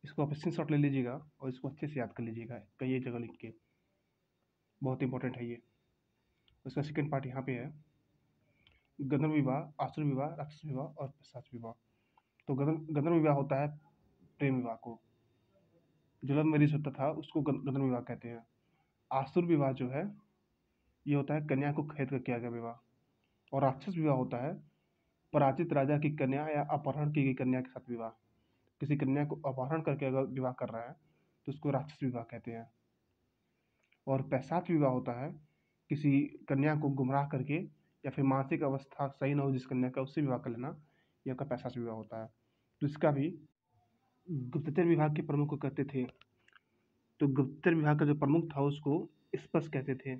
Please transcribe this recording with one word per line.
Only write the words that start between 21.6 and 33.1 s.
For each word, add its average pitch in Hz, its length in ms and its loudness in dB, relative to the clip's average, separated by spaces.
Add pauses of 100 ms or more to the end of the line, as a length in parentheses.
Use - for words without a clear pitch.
को 151 120 -2
खरीद 139 260 -4
कर 139 100 0
किया 123 180 -2
गया 117 120 -4
विवाह। 117 340 -8 (680)
और 139 100 2
राक्षस 147 340 0
विवाह 151 200 4
होता 127 220 0
है 147 160 -4 (800)
पराजित 143 400 4
राजा 143 260 4
की 151 180 2
कन्या 139 320 0
या 147 140 0 (100)
अपहरण 147 400 0
की 151 120 2
गई 131 100 2
कन्या 127 260 0
के 127 100 -8
साथ 123 200 -14
विवाह। 113 200 -6 (680)
किसी 147 160 0
कन्या 143 280 2
को 151 180 -4
अपहरण 139 400 -2
करके 143 240 -2
अगर 135 220 2
विवाह 127 260 -4
कर 123 140 -6
रहा 117 140 -8
है 117 100 -12 (540)
तो 139 60 -6
उसको 147 180 -4
राक्षस - 320 -4
विवाह 123 220 -2
कहते 120 260 -12
हैं। 113 160 -10 (1400)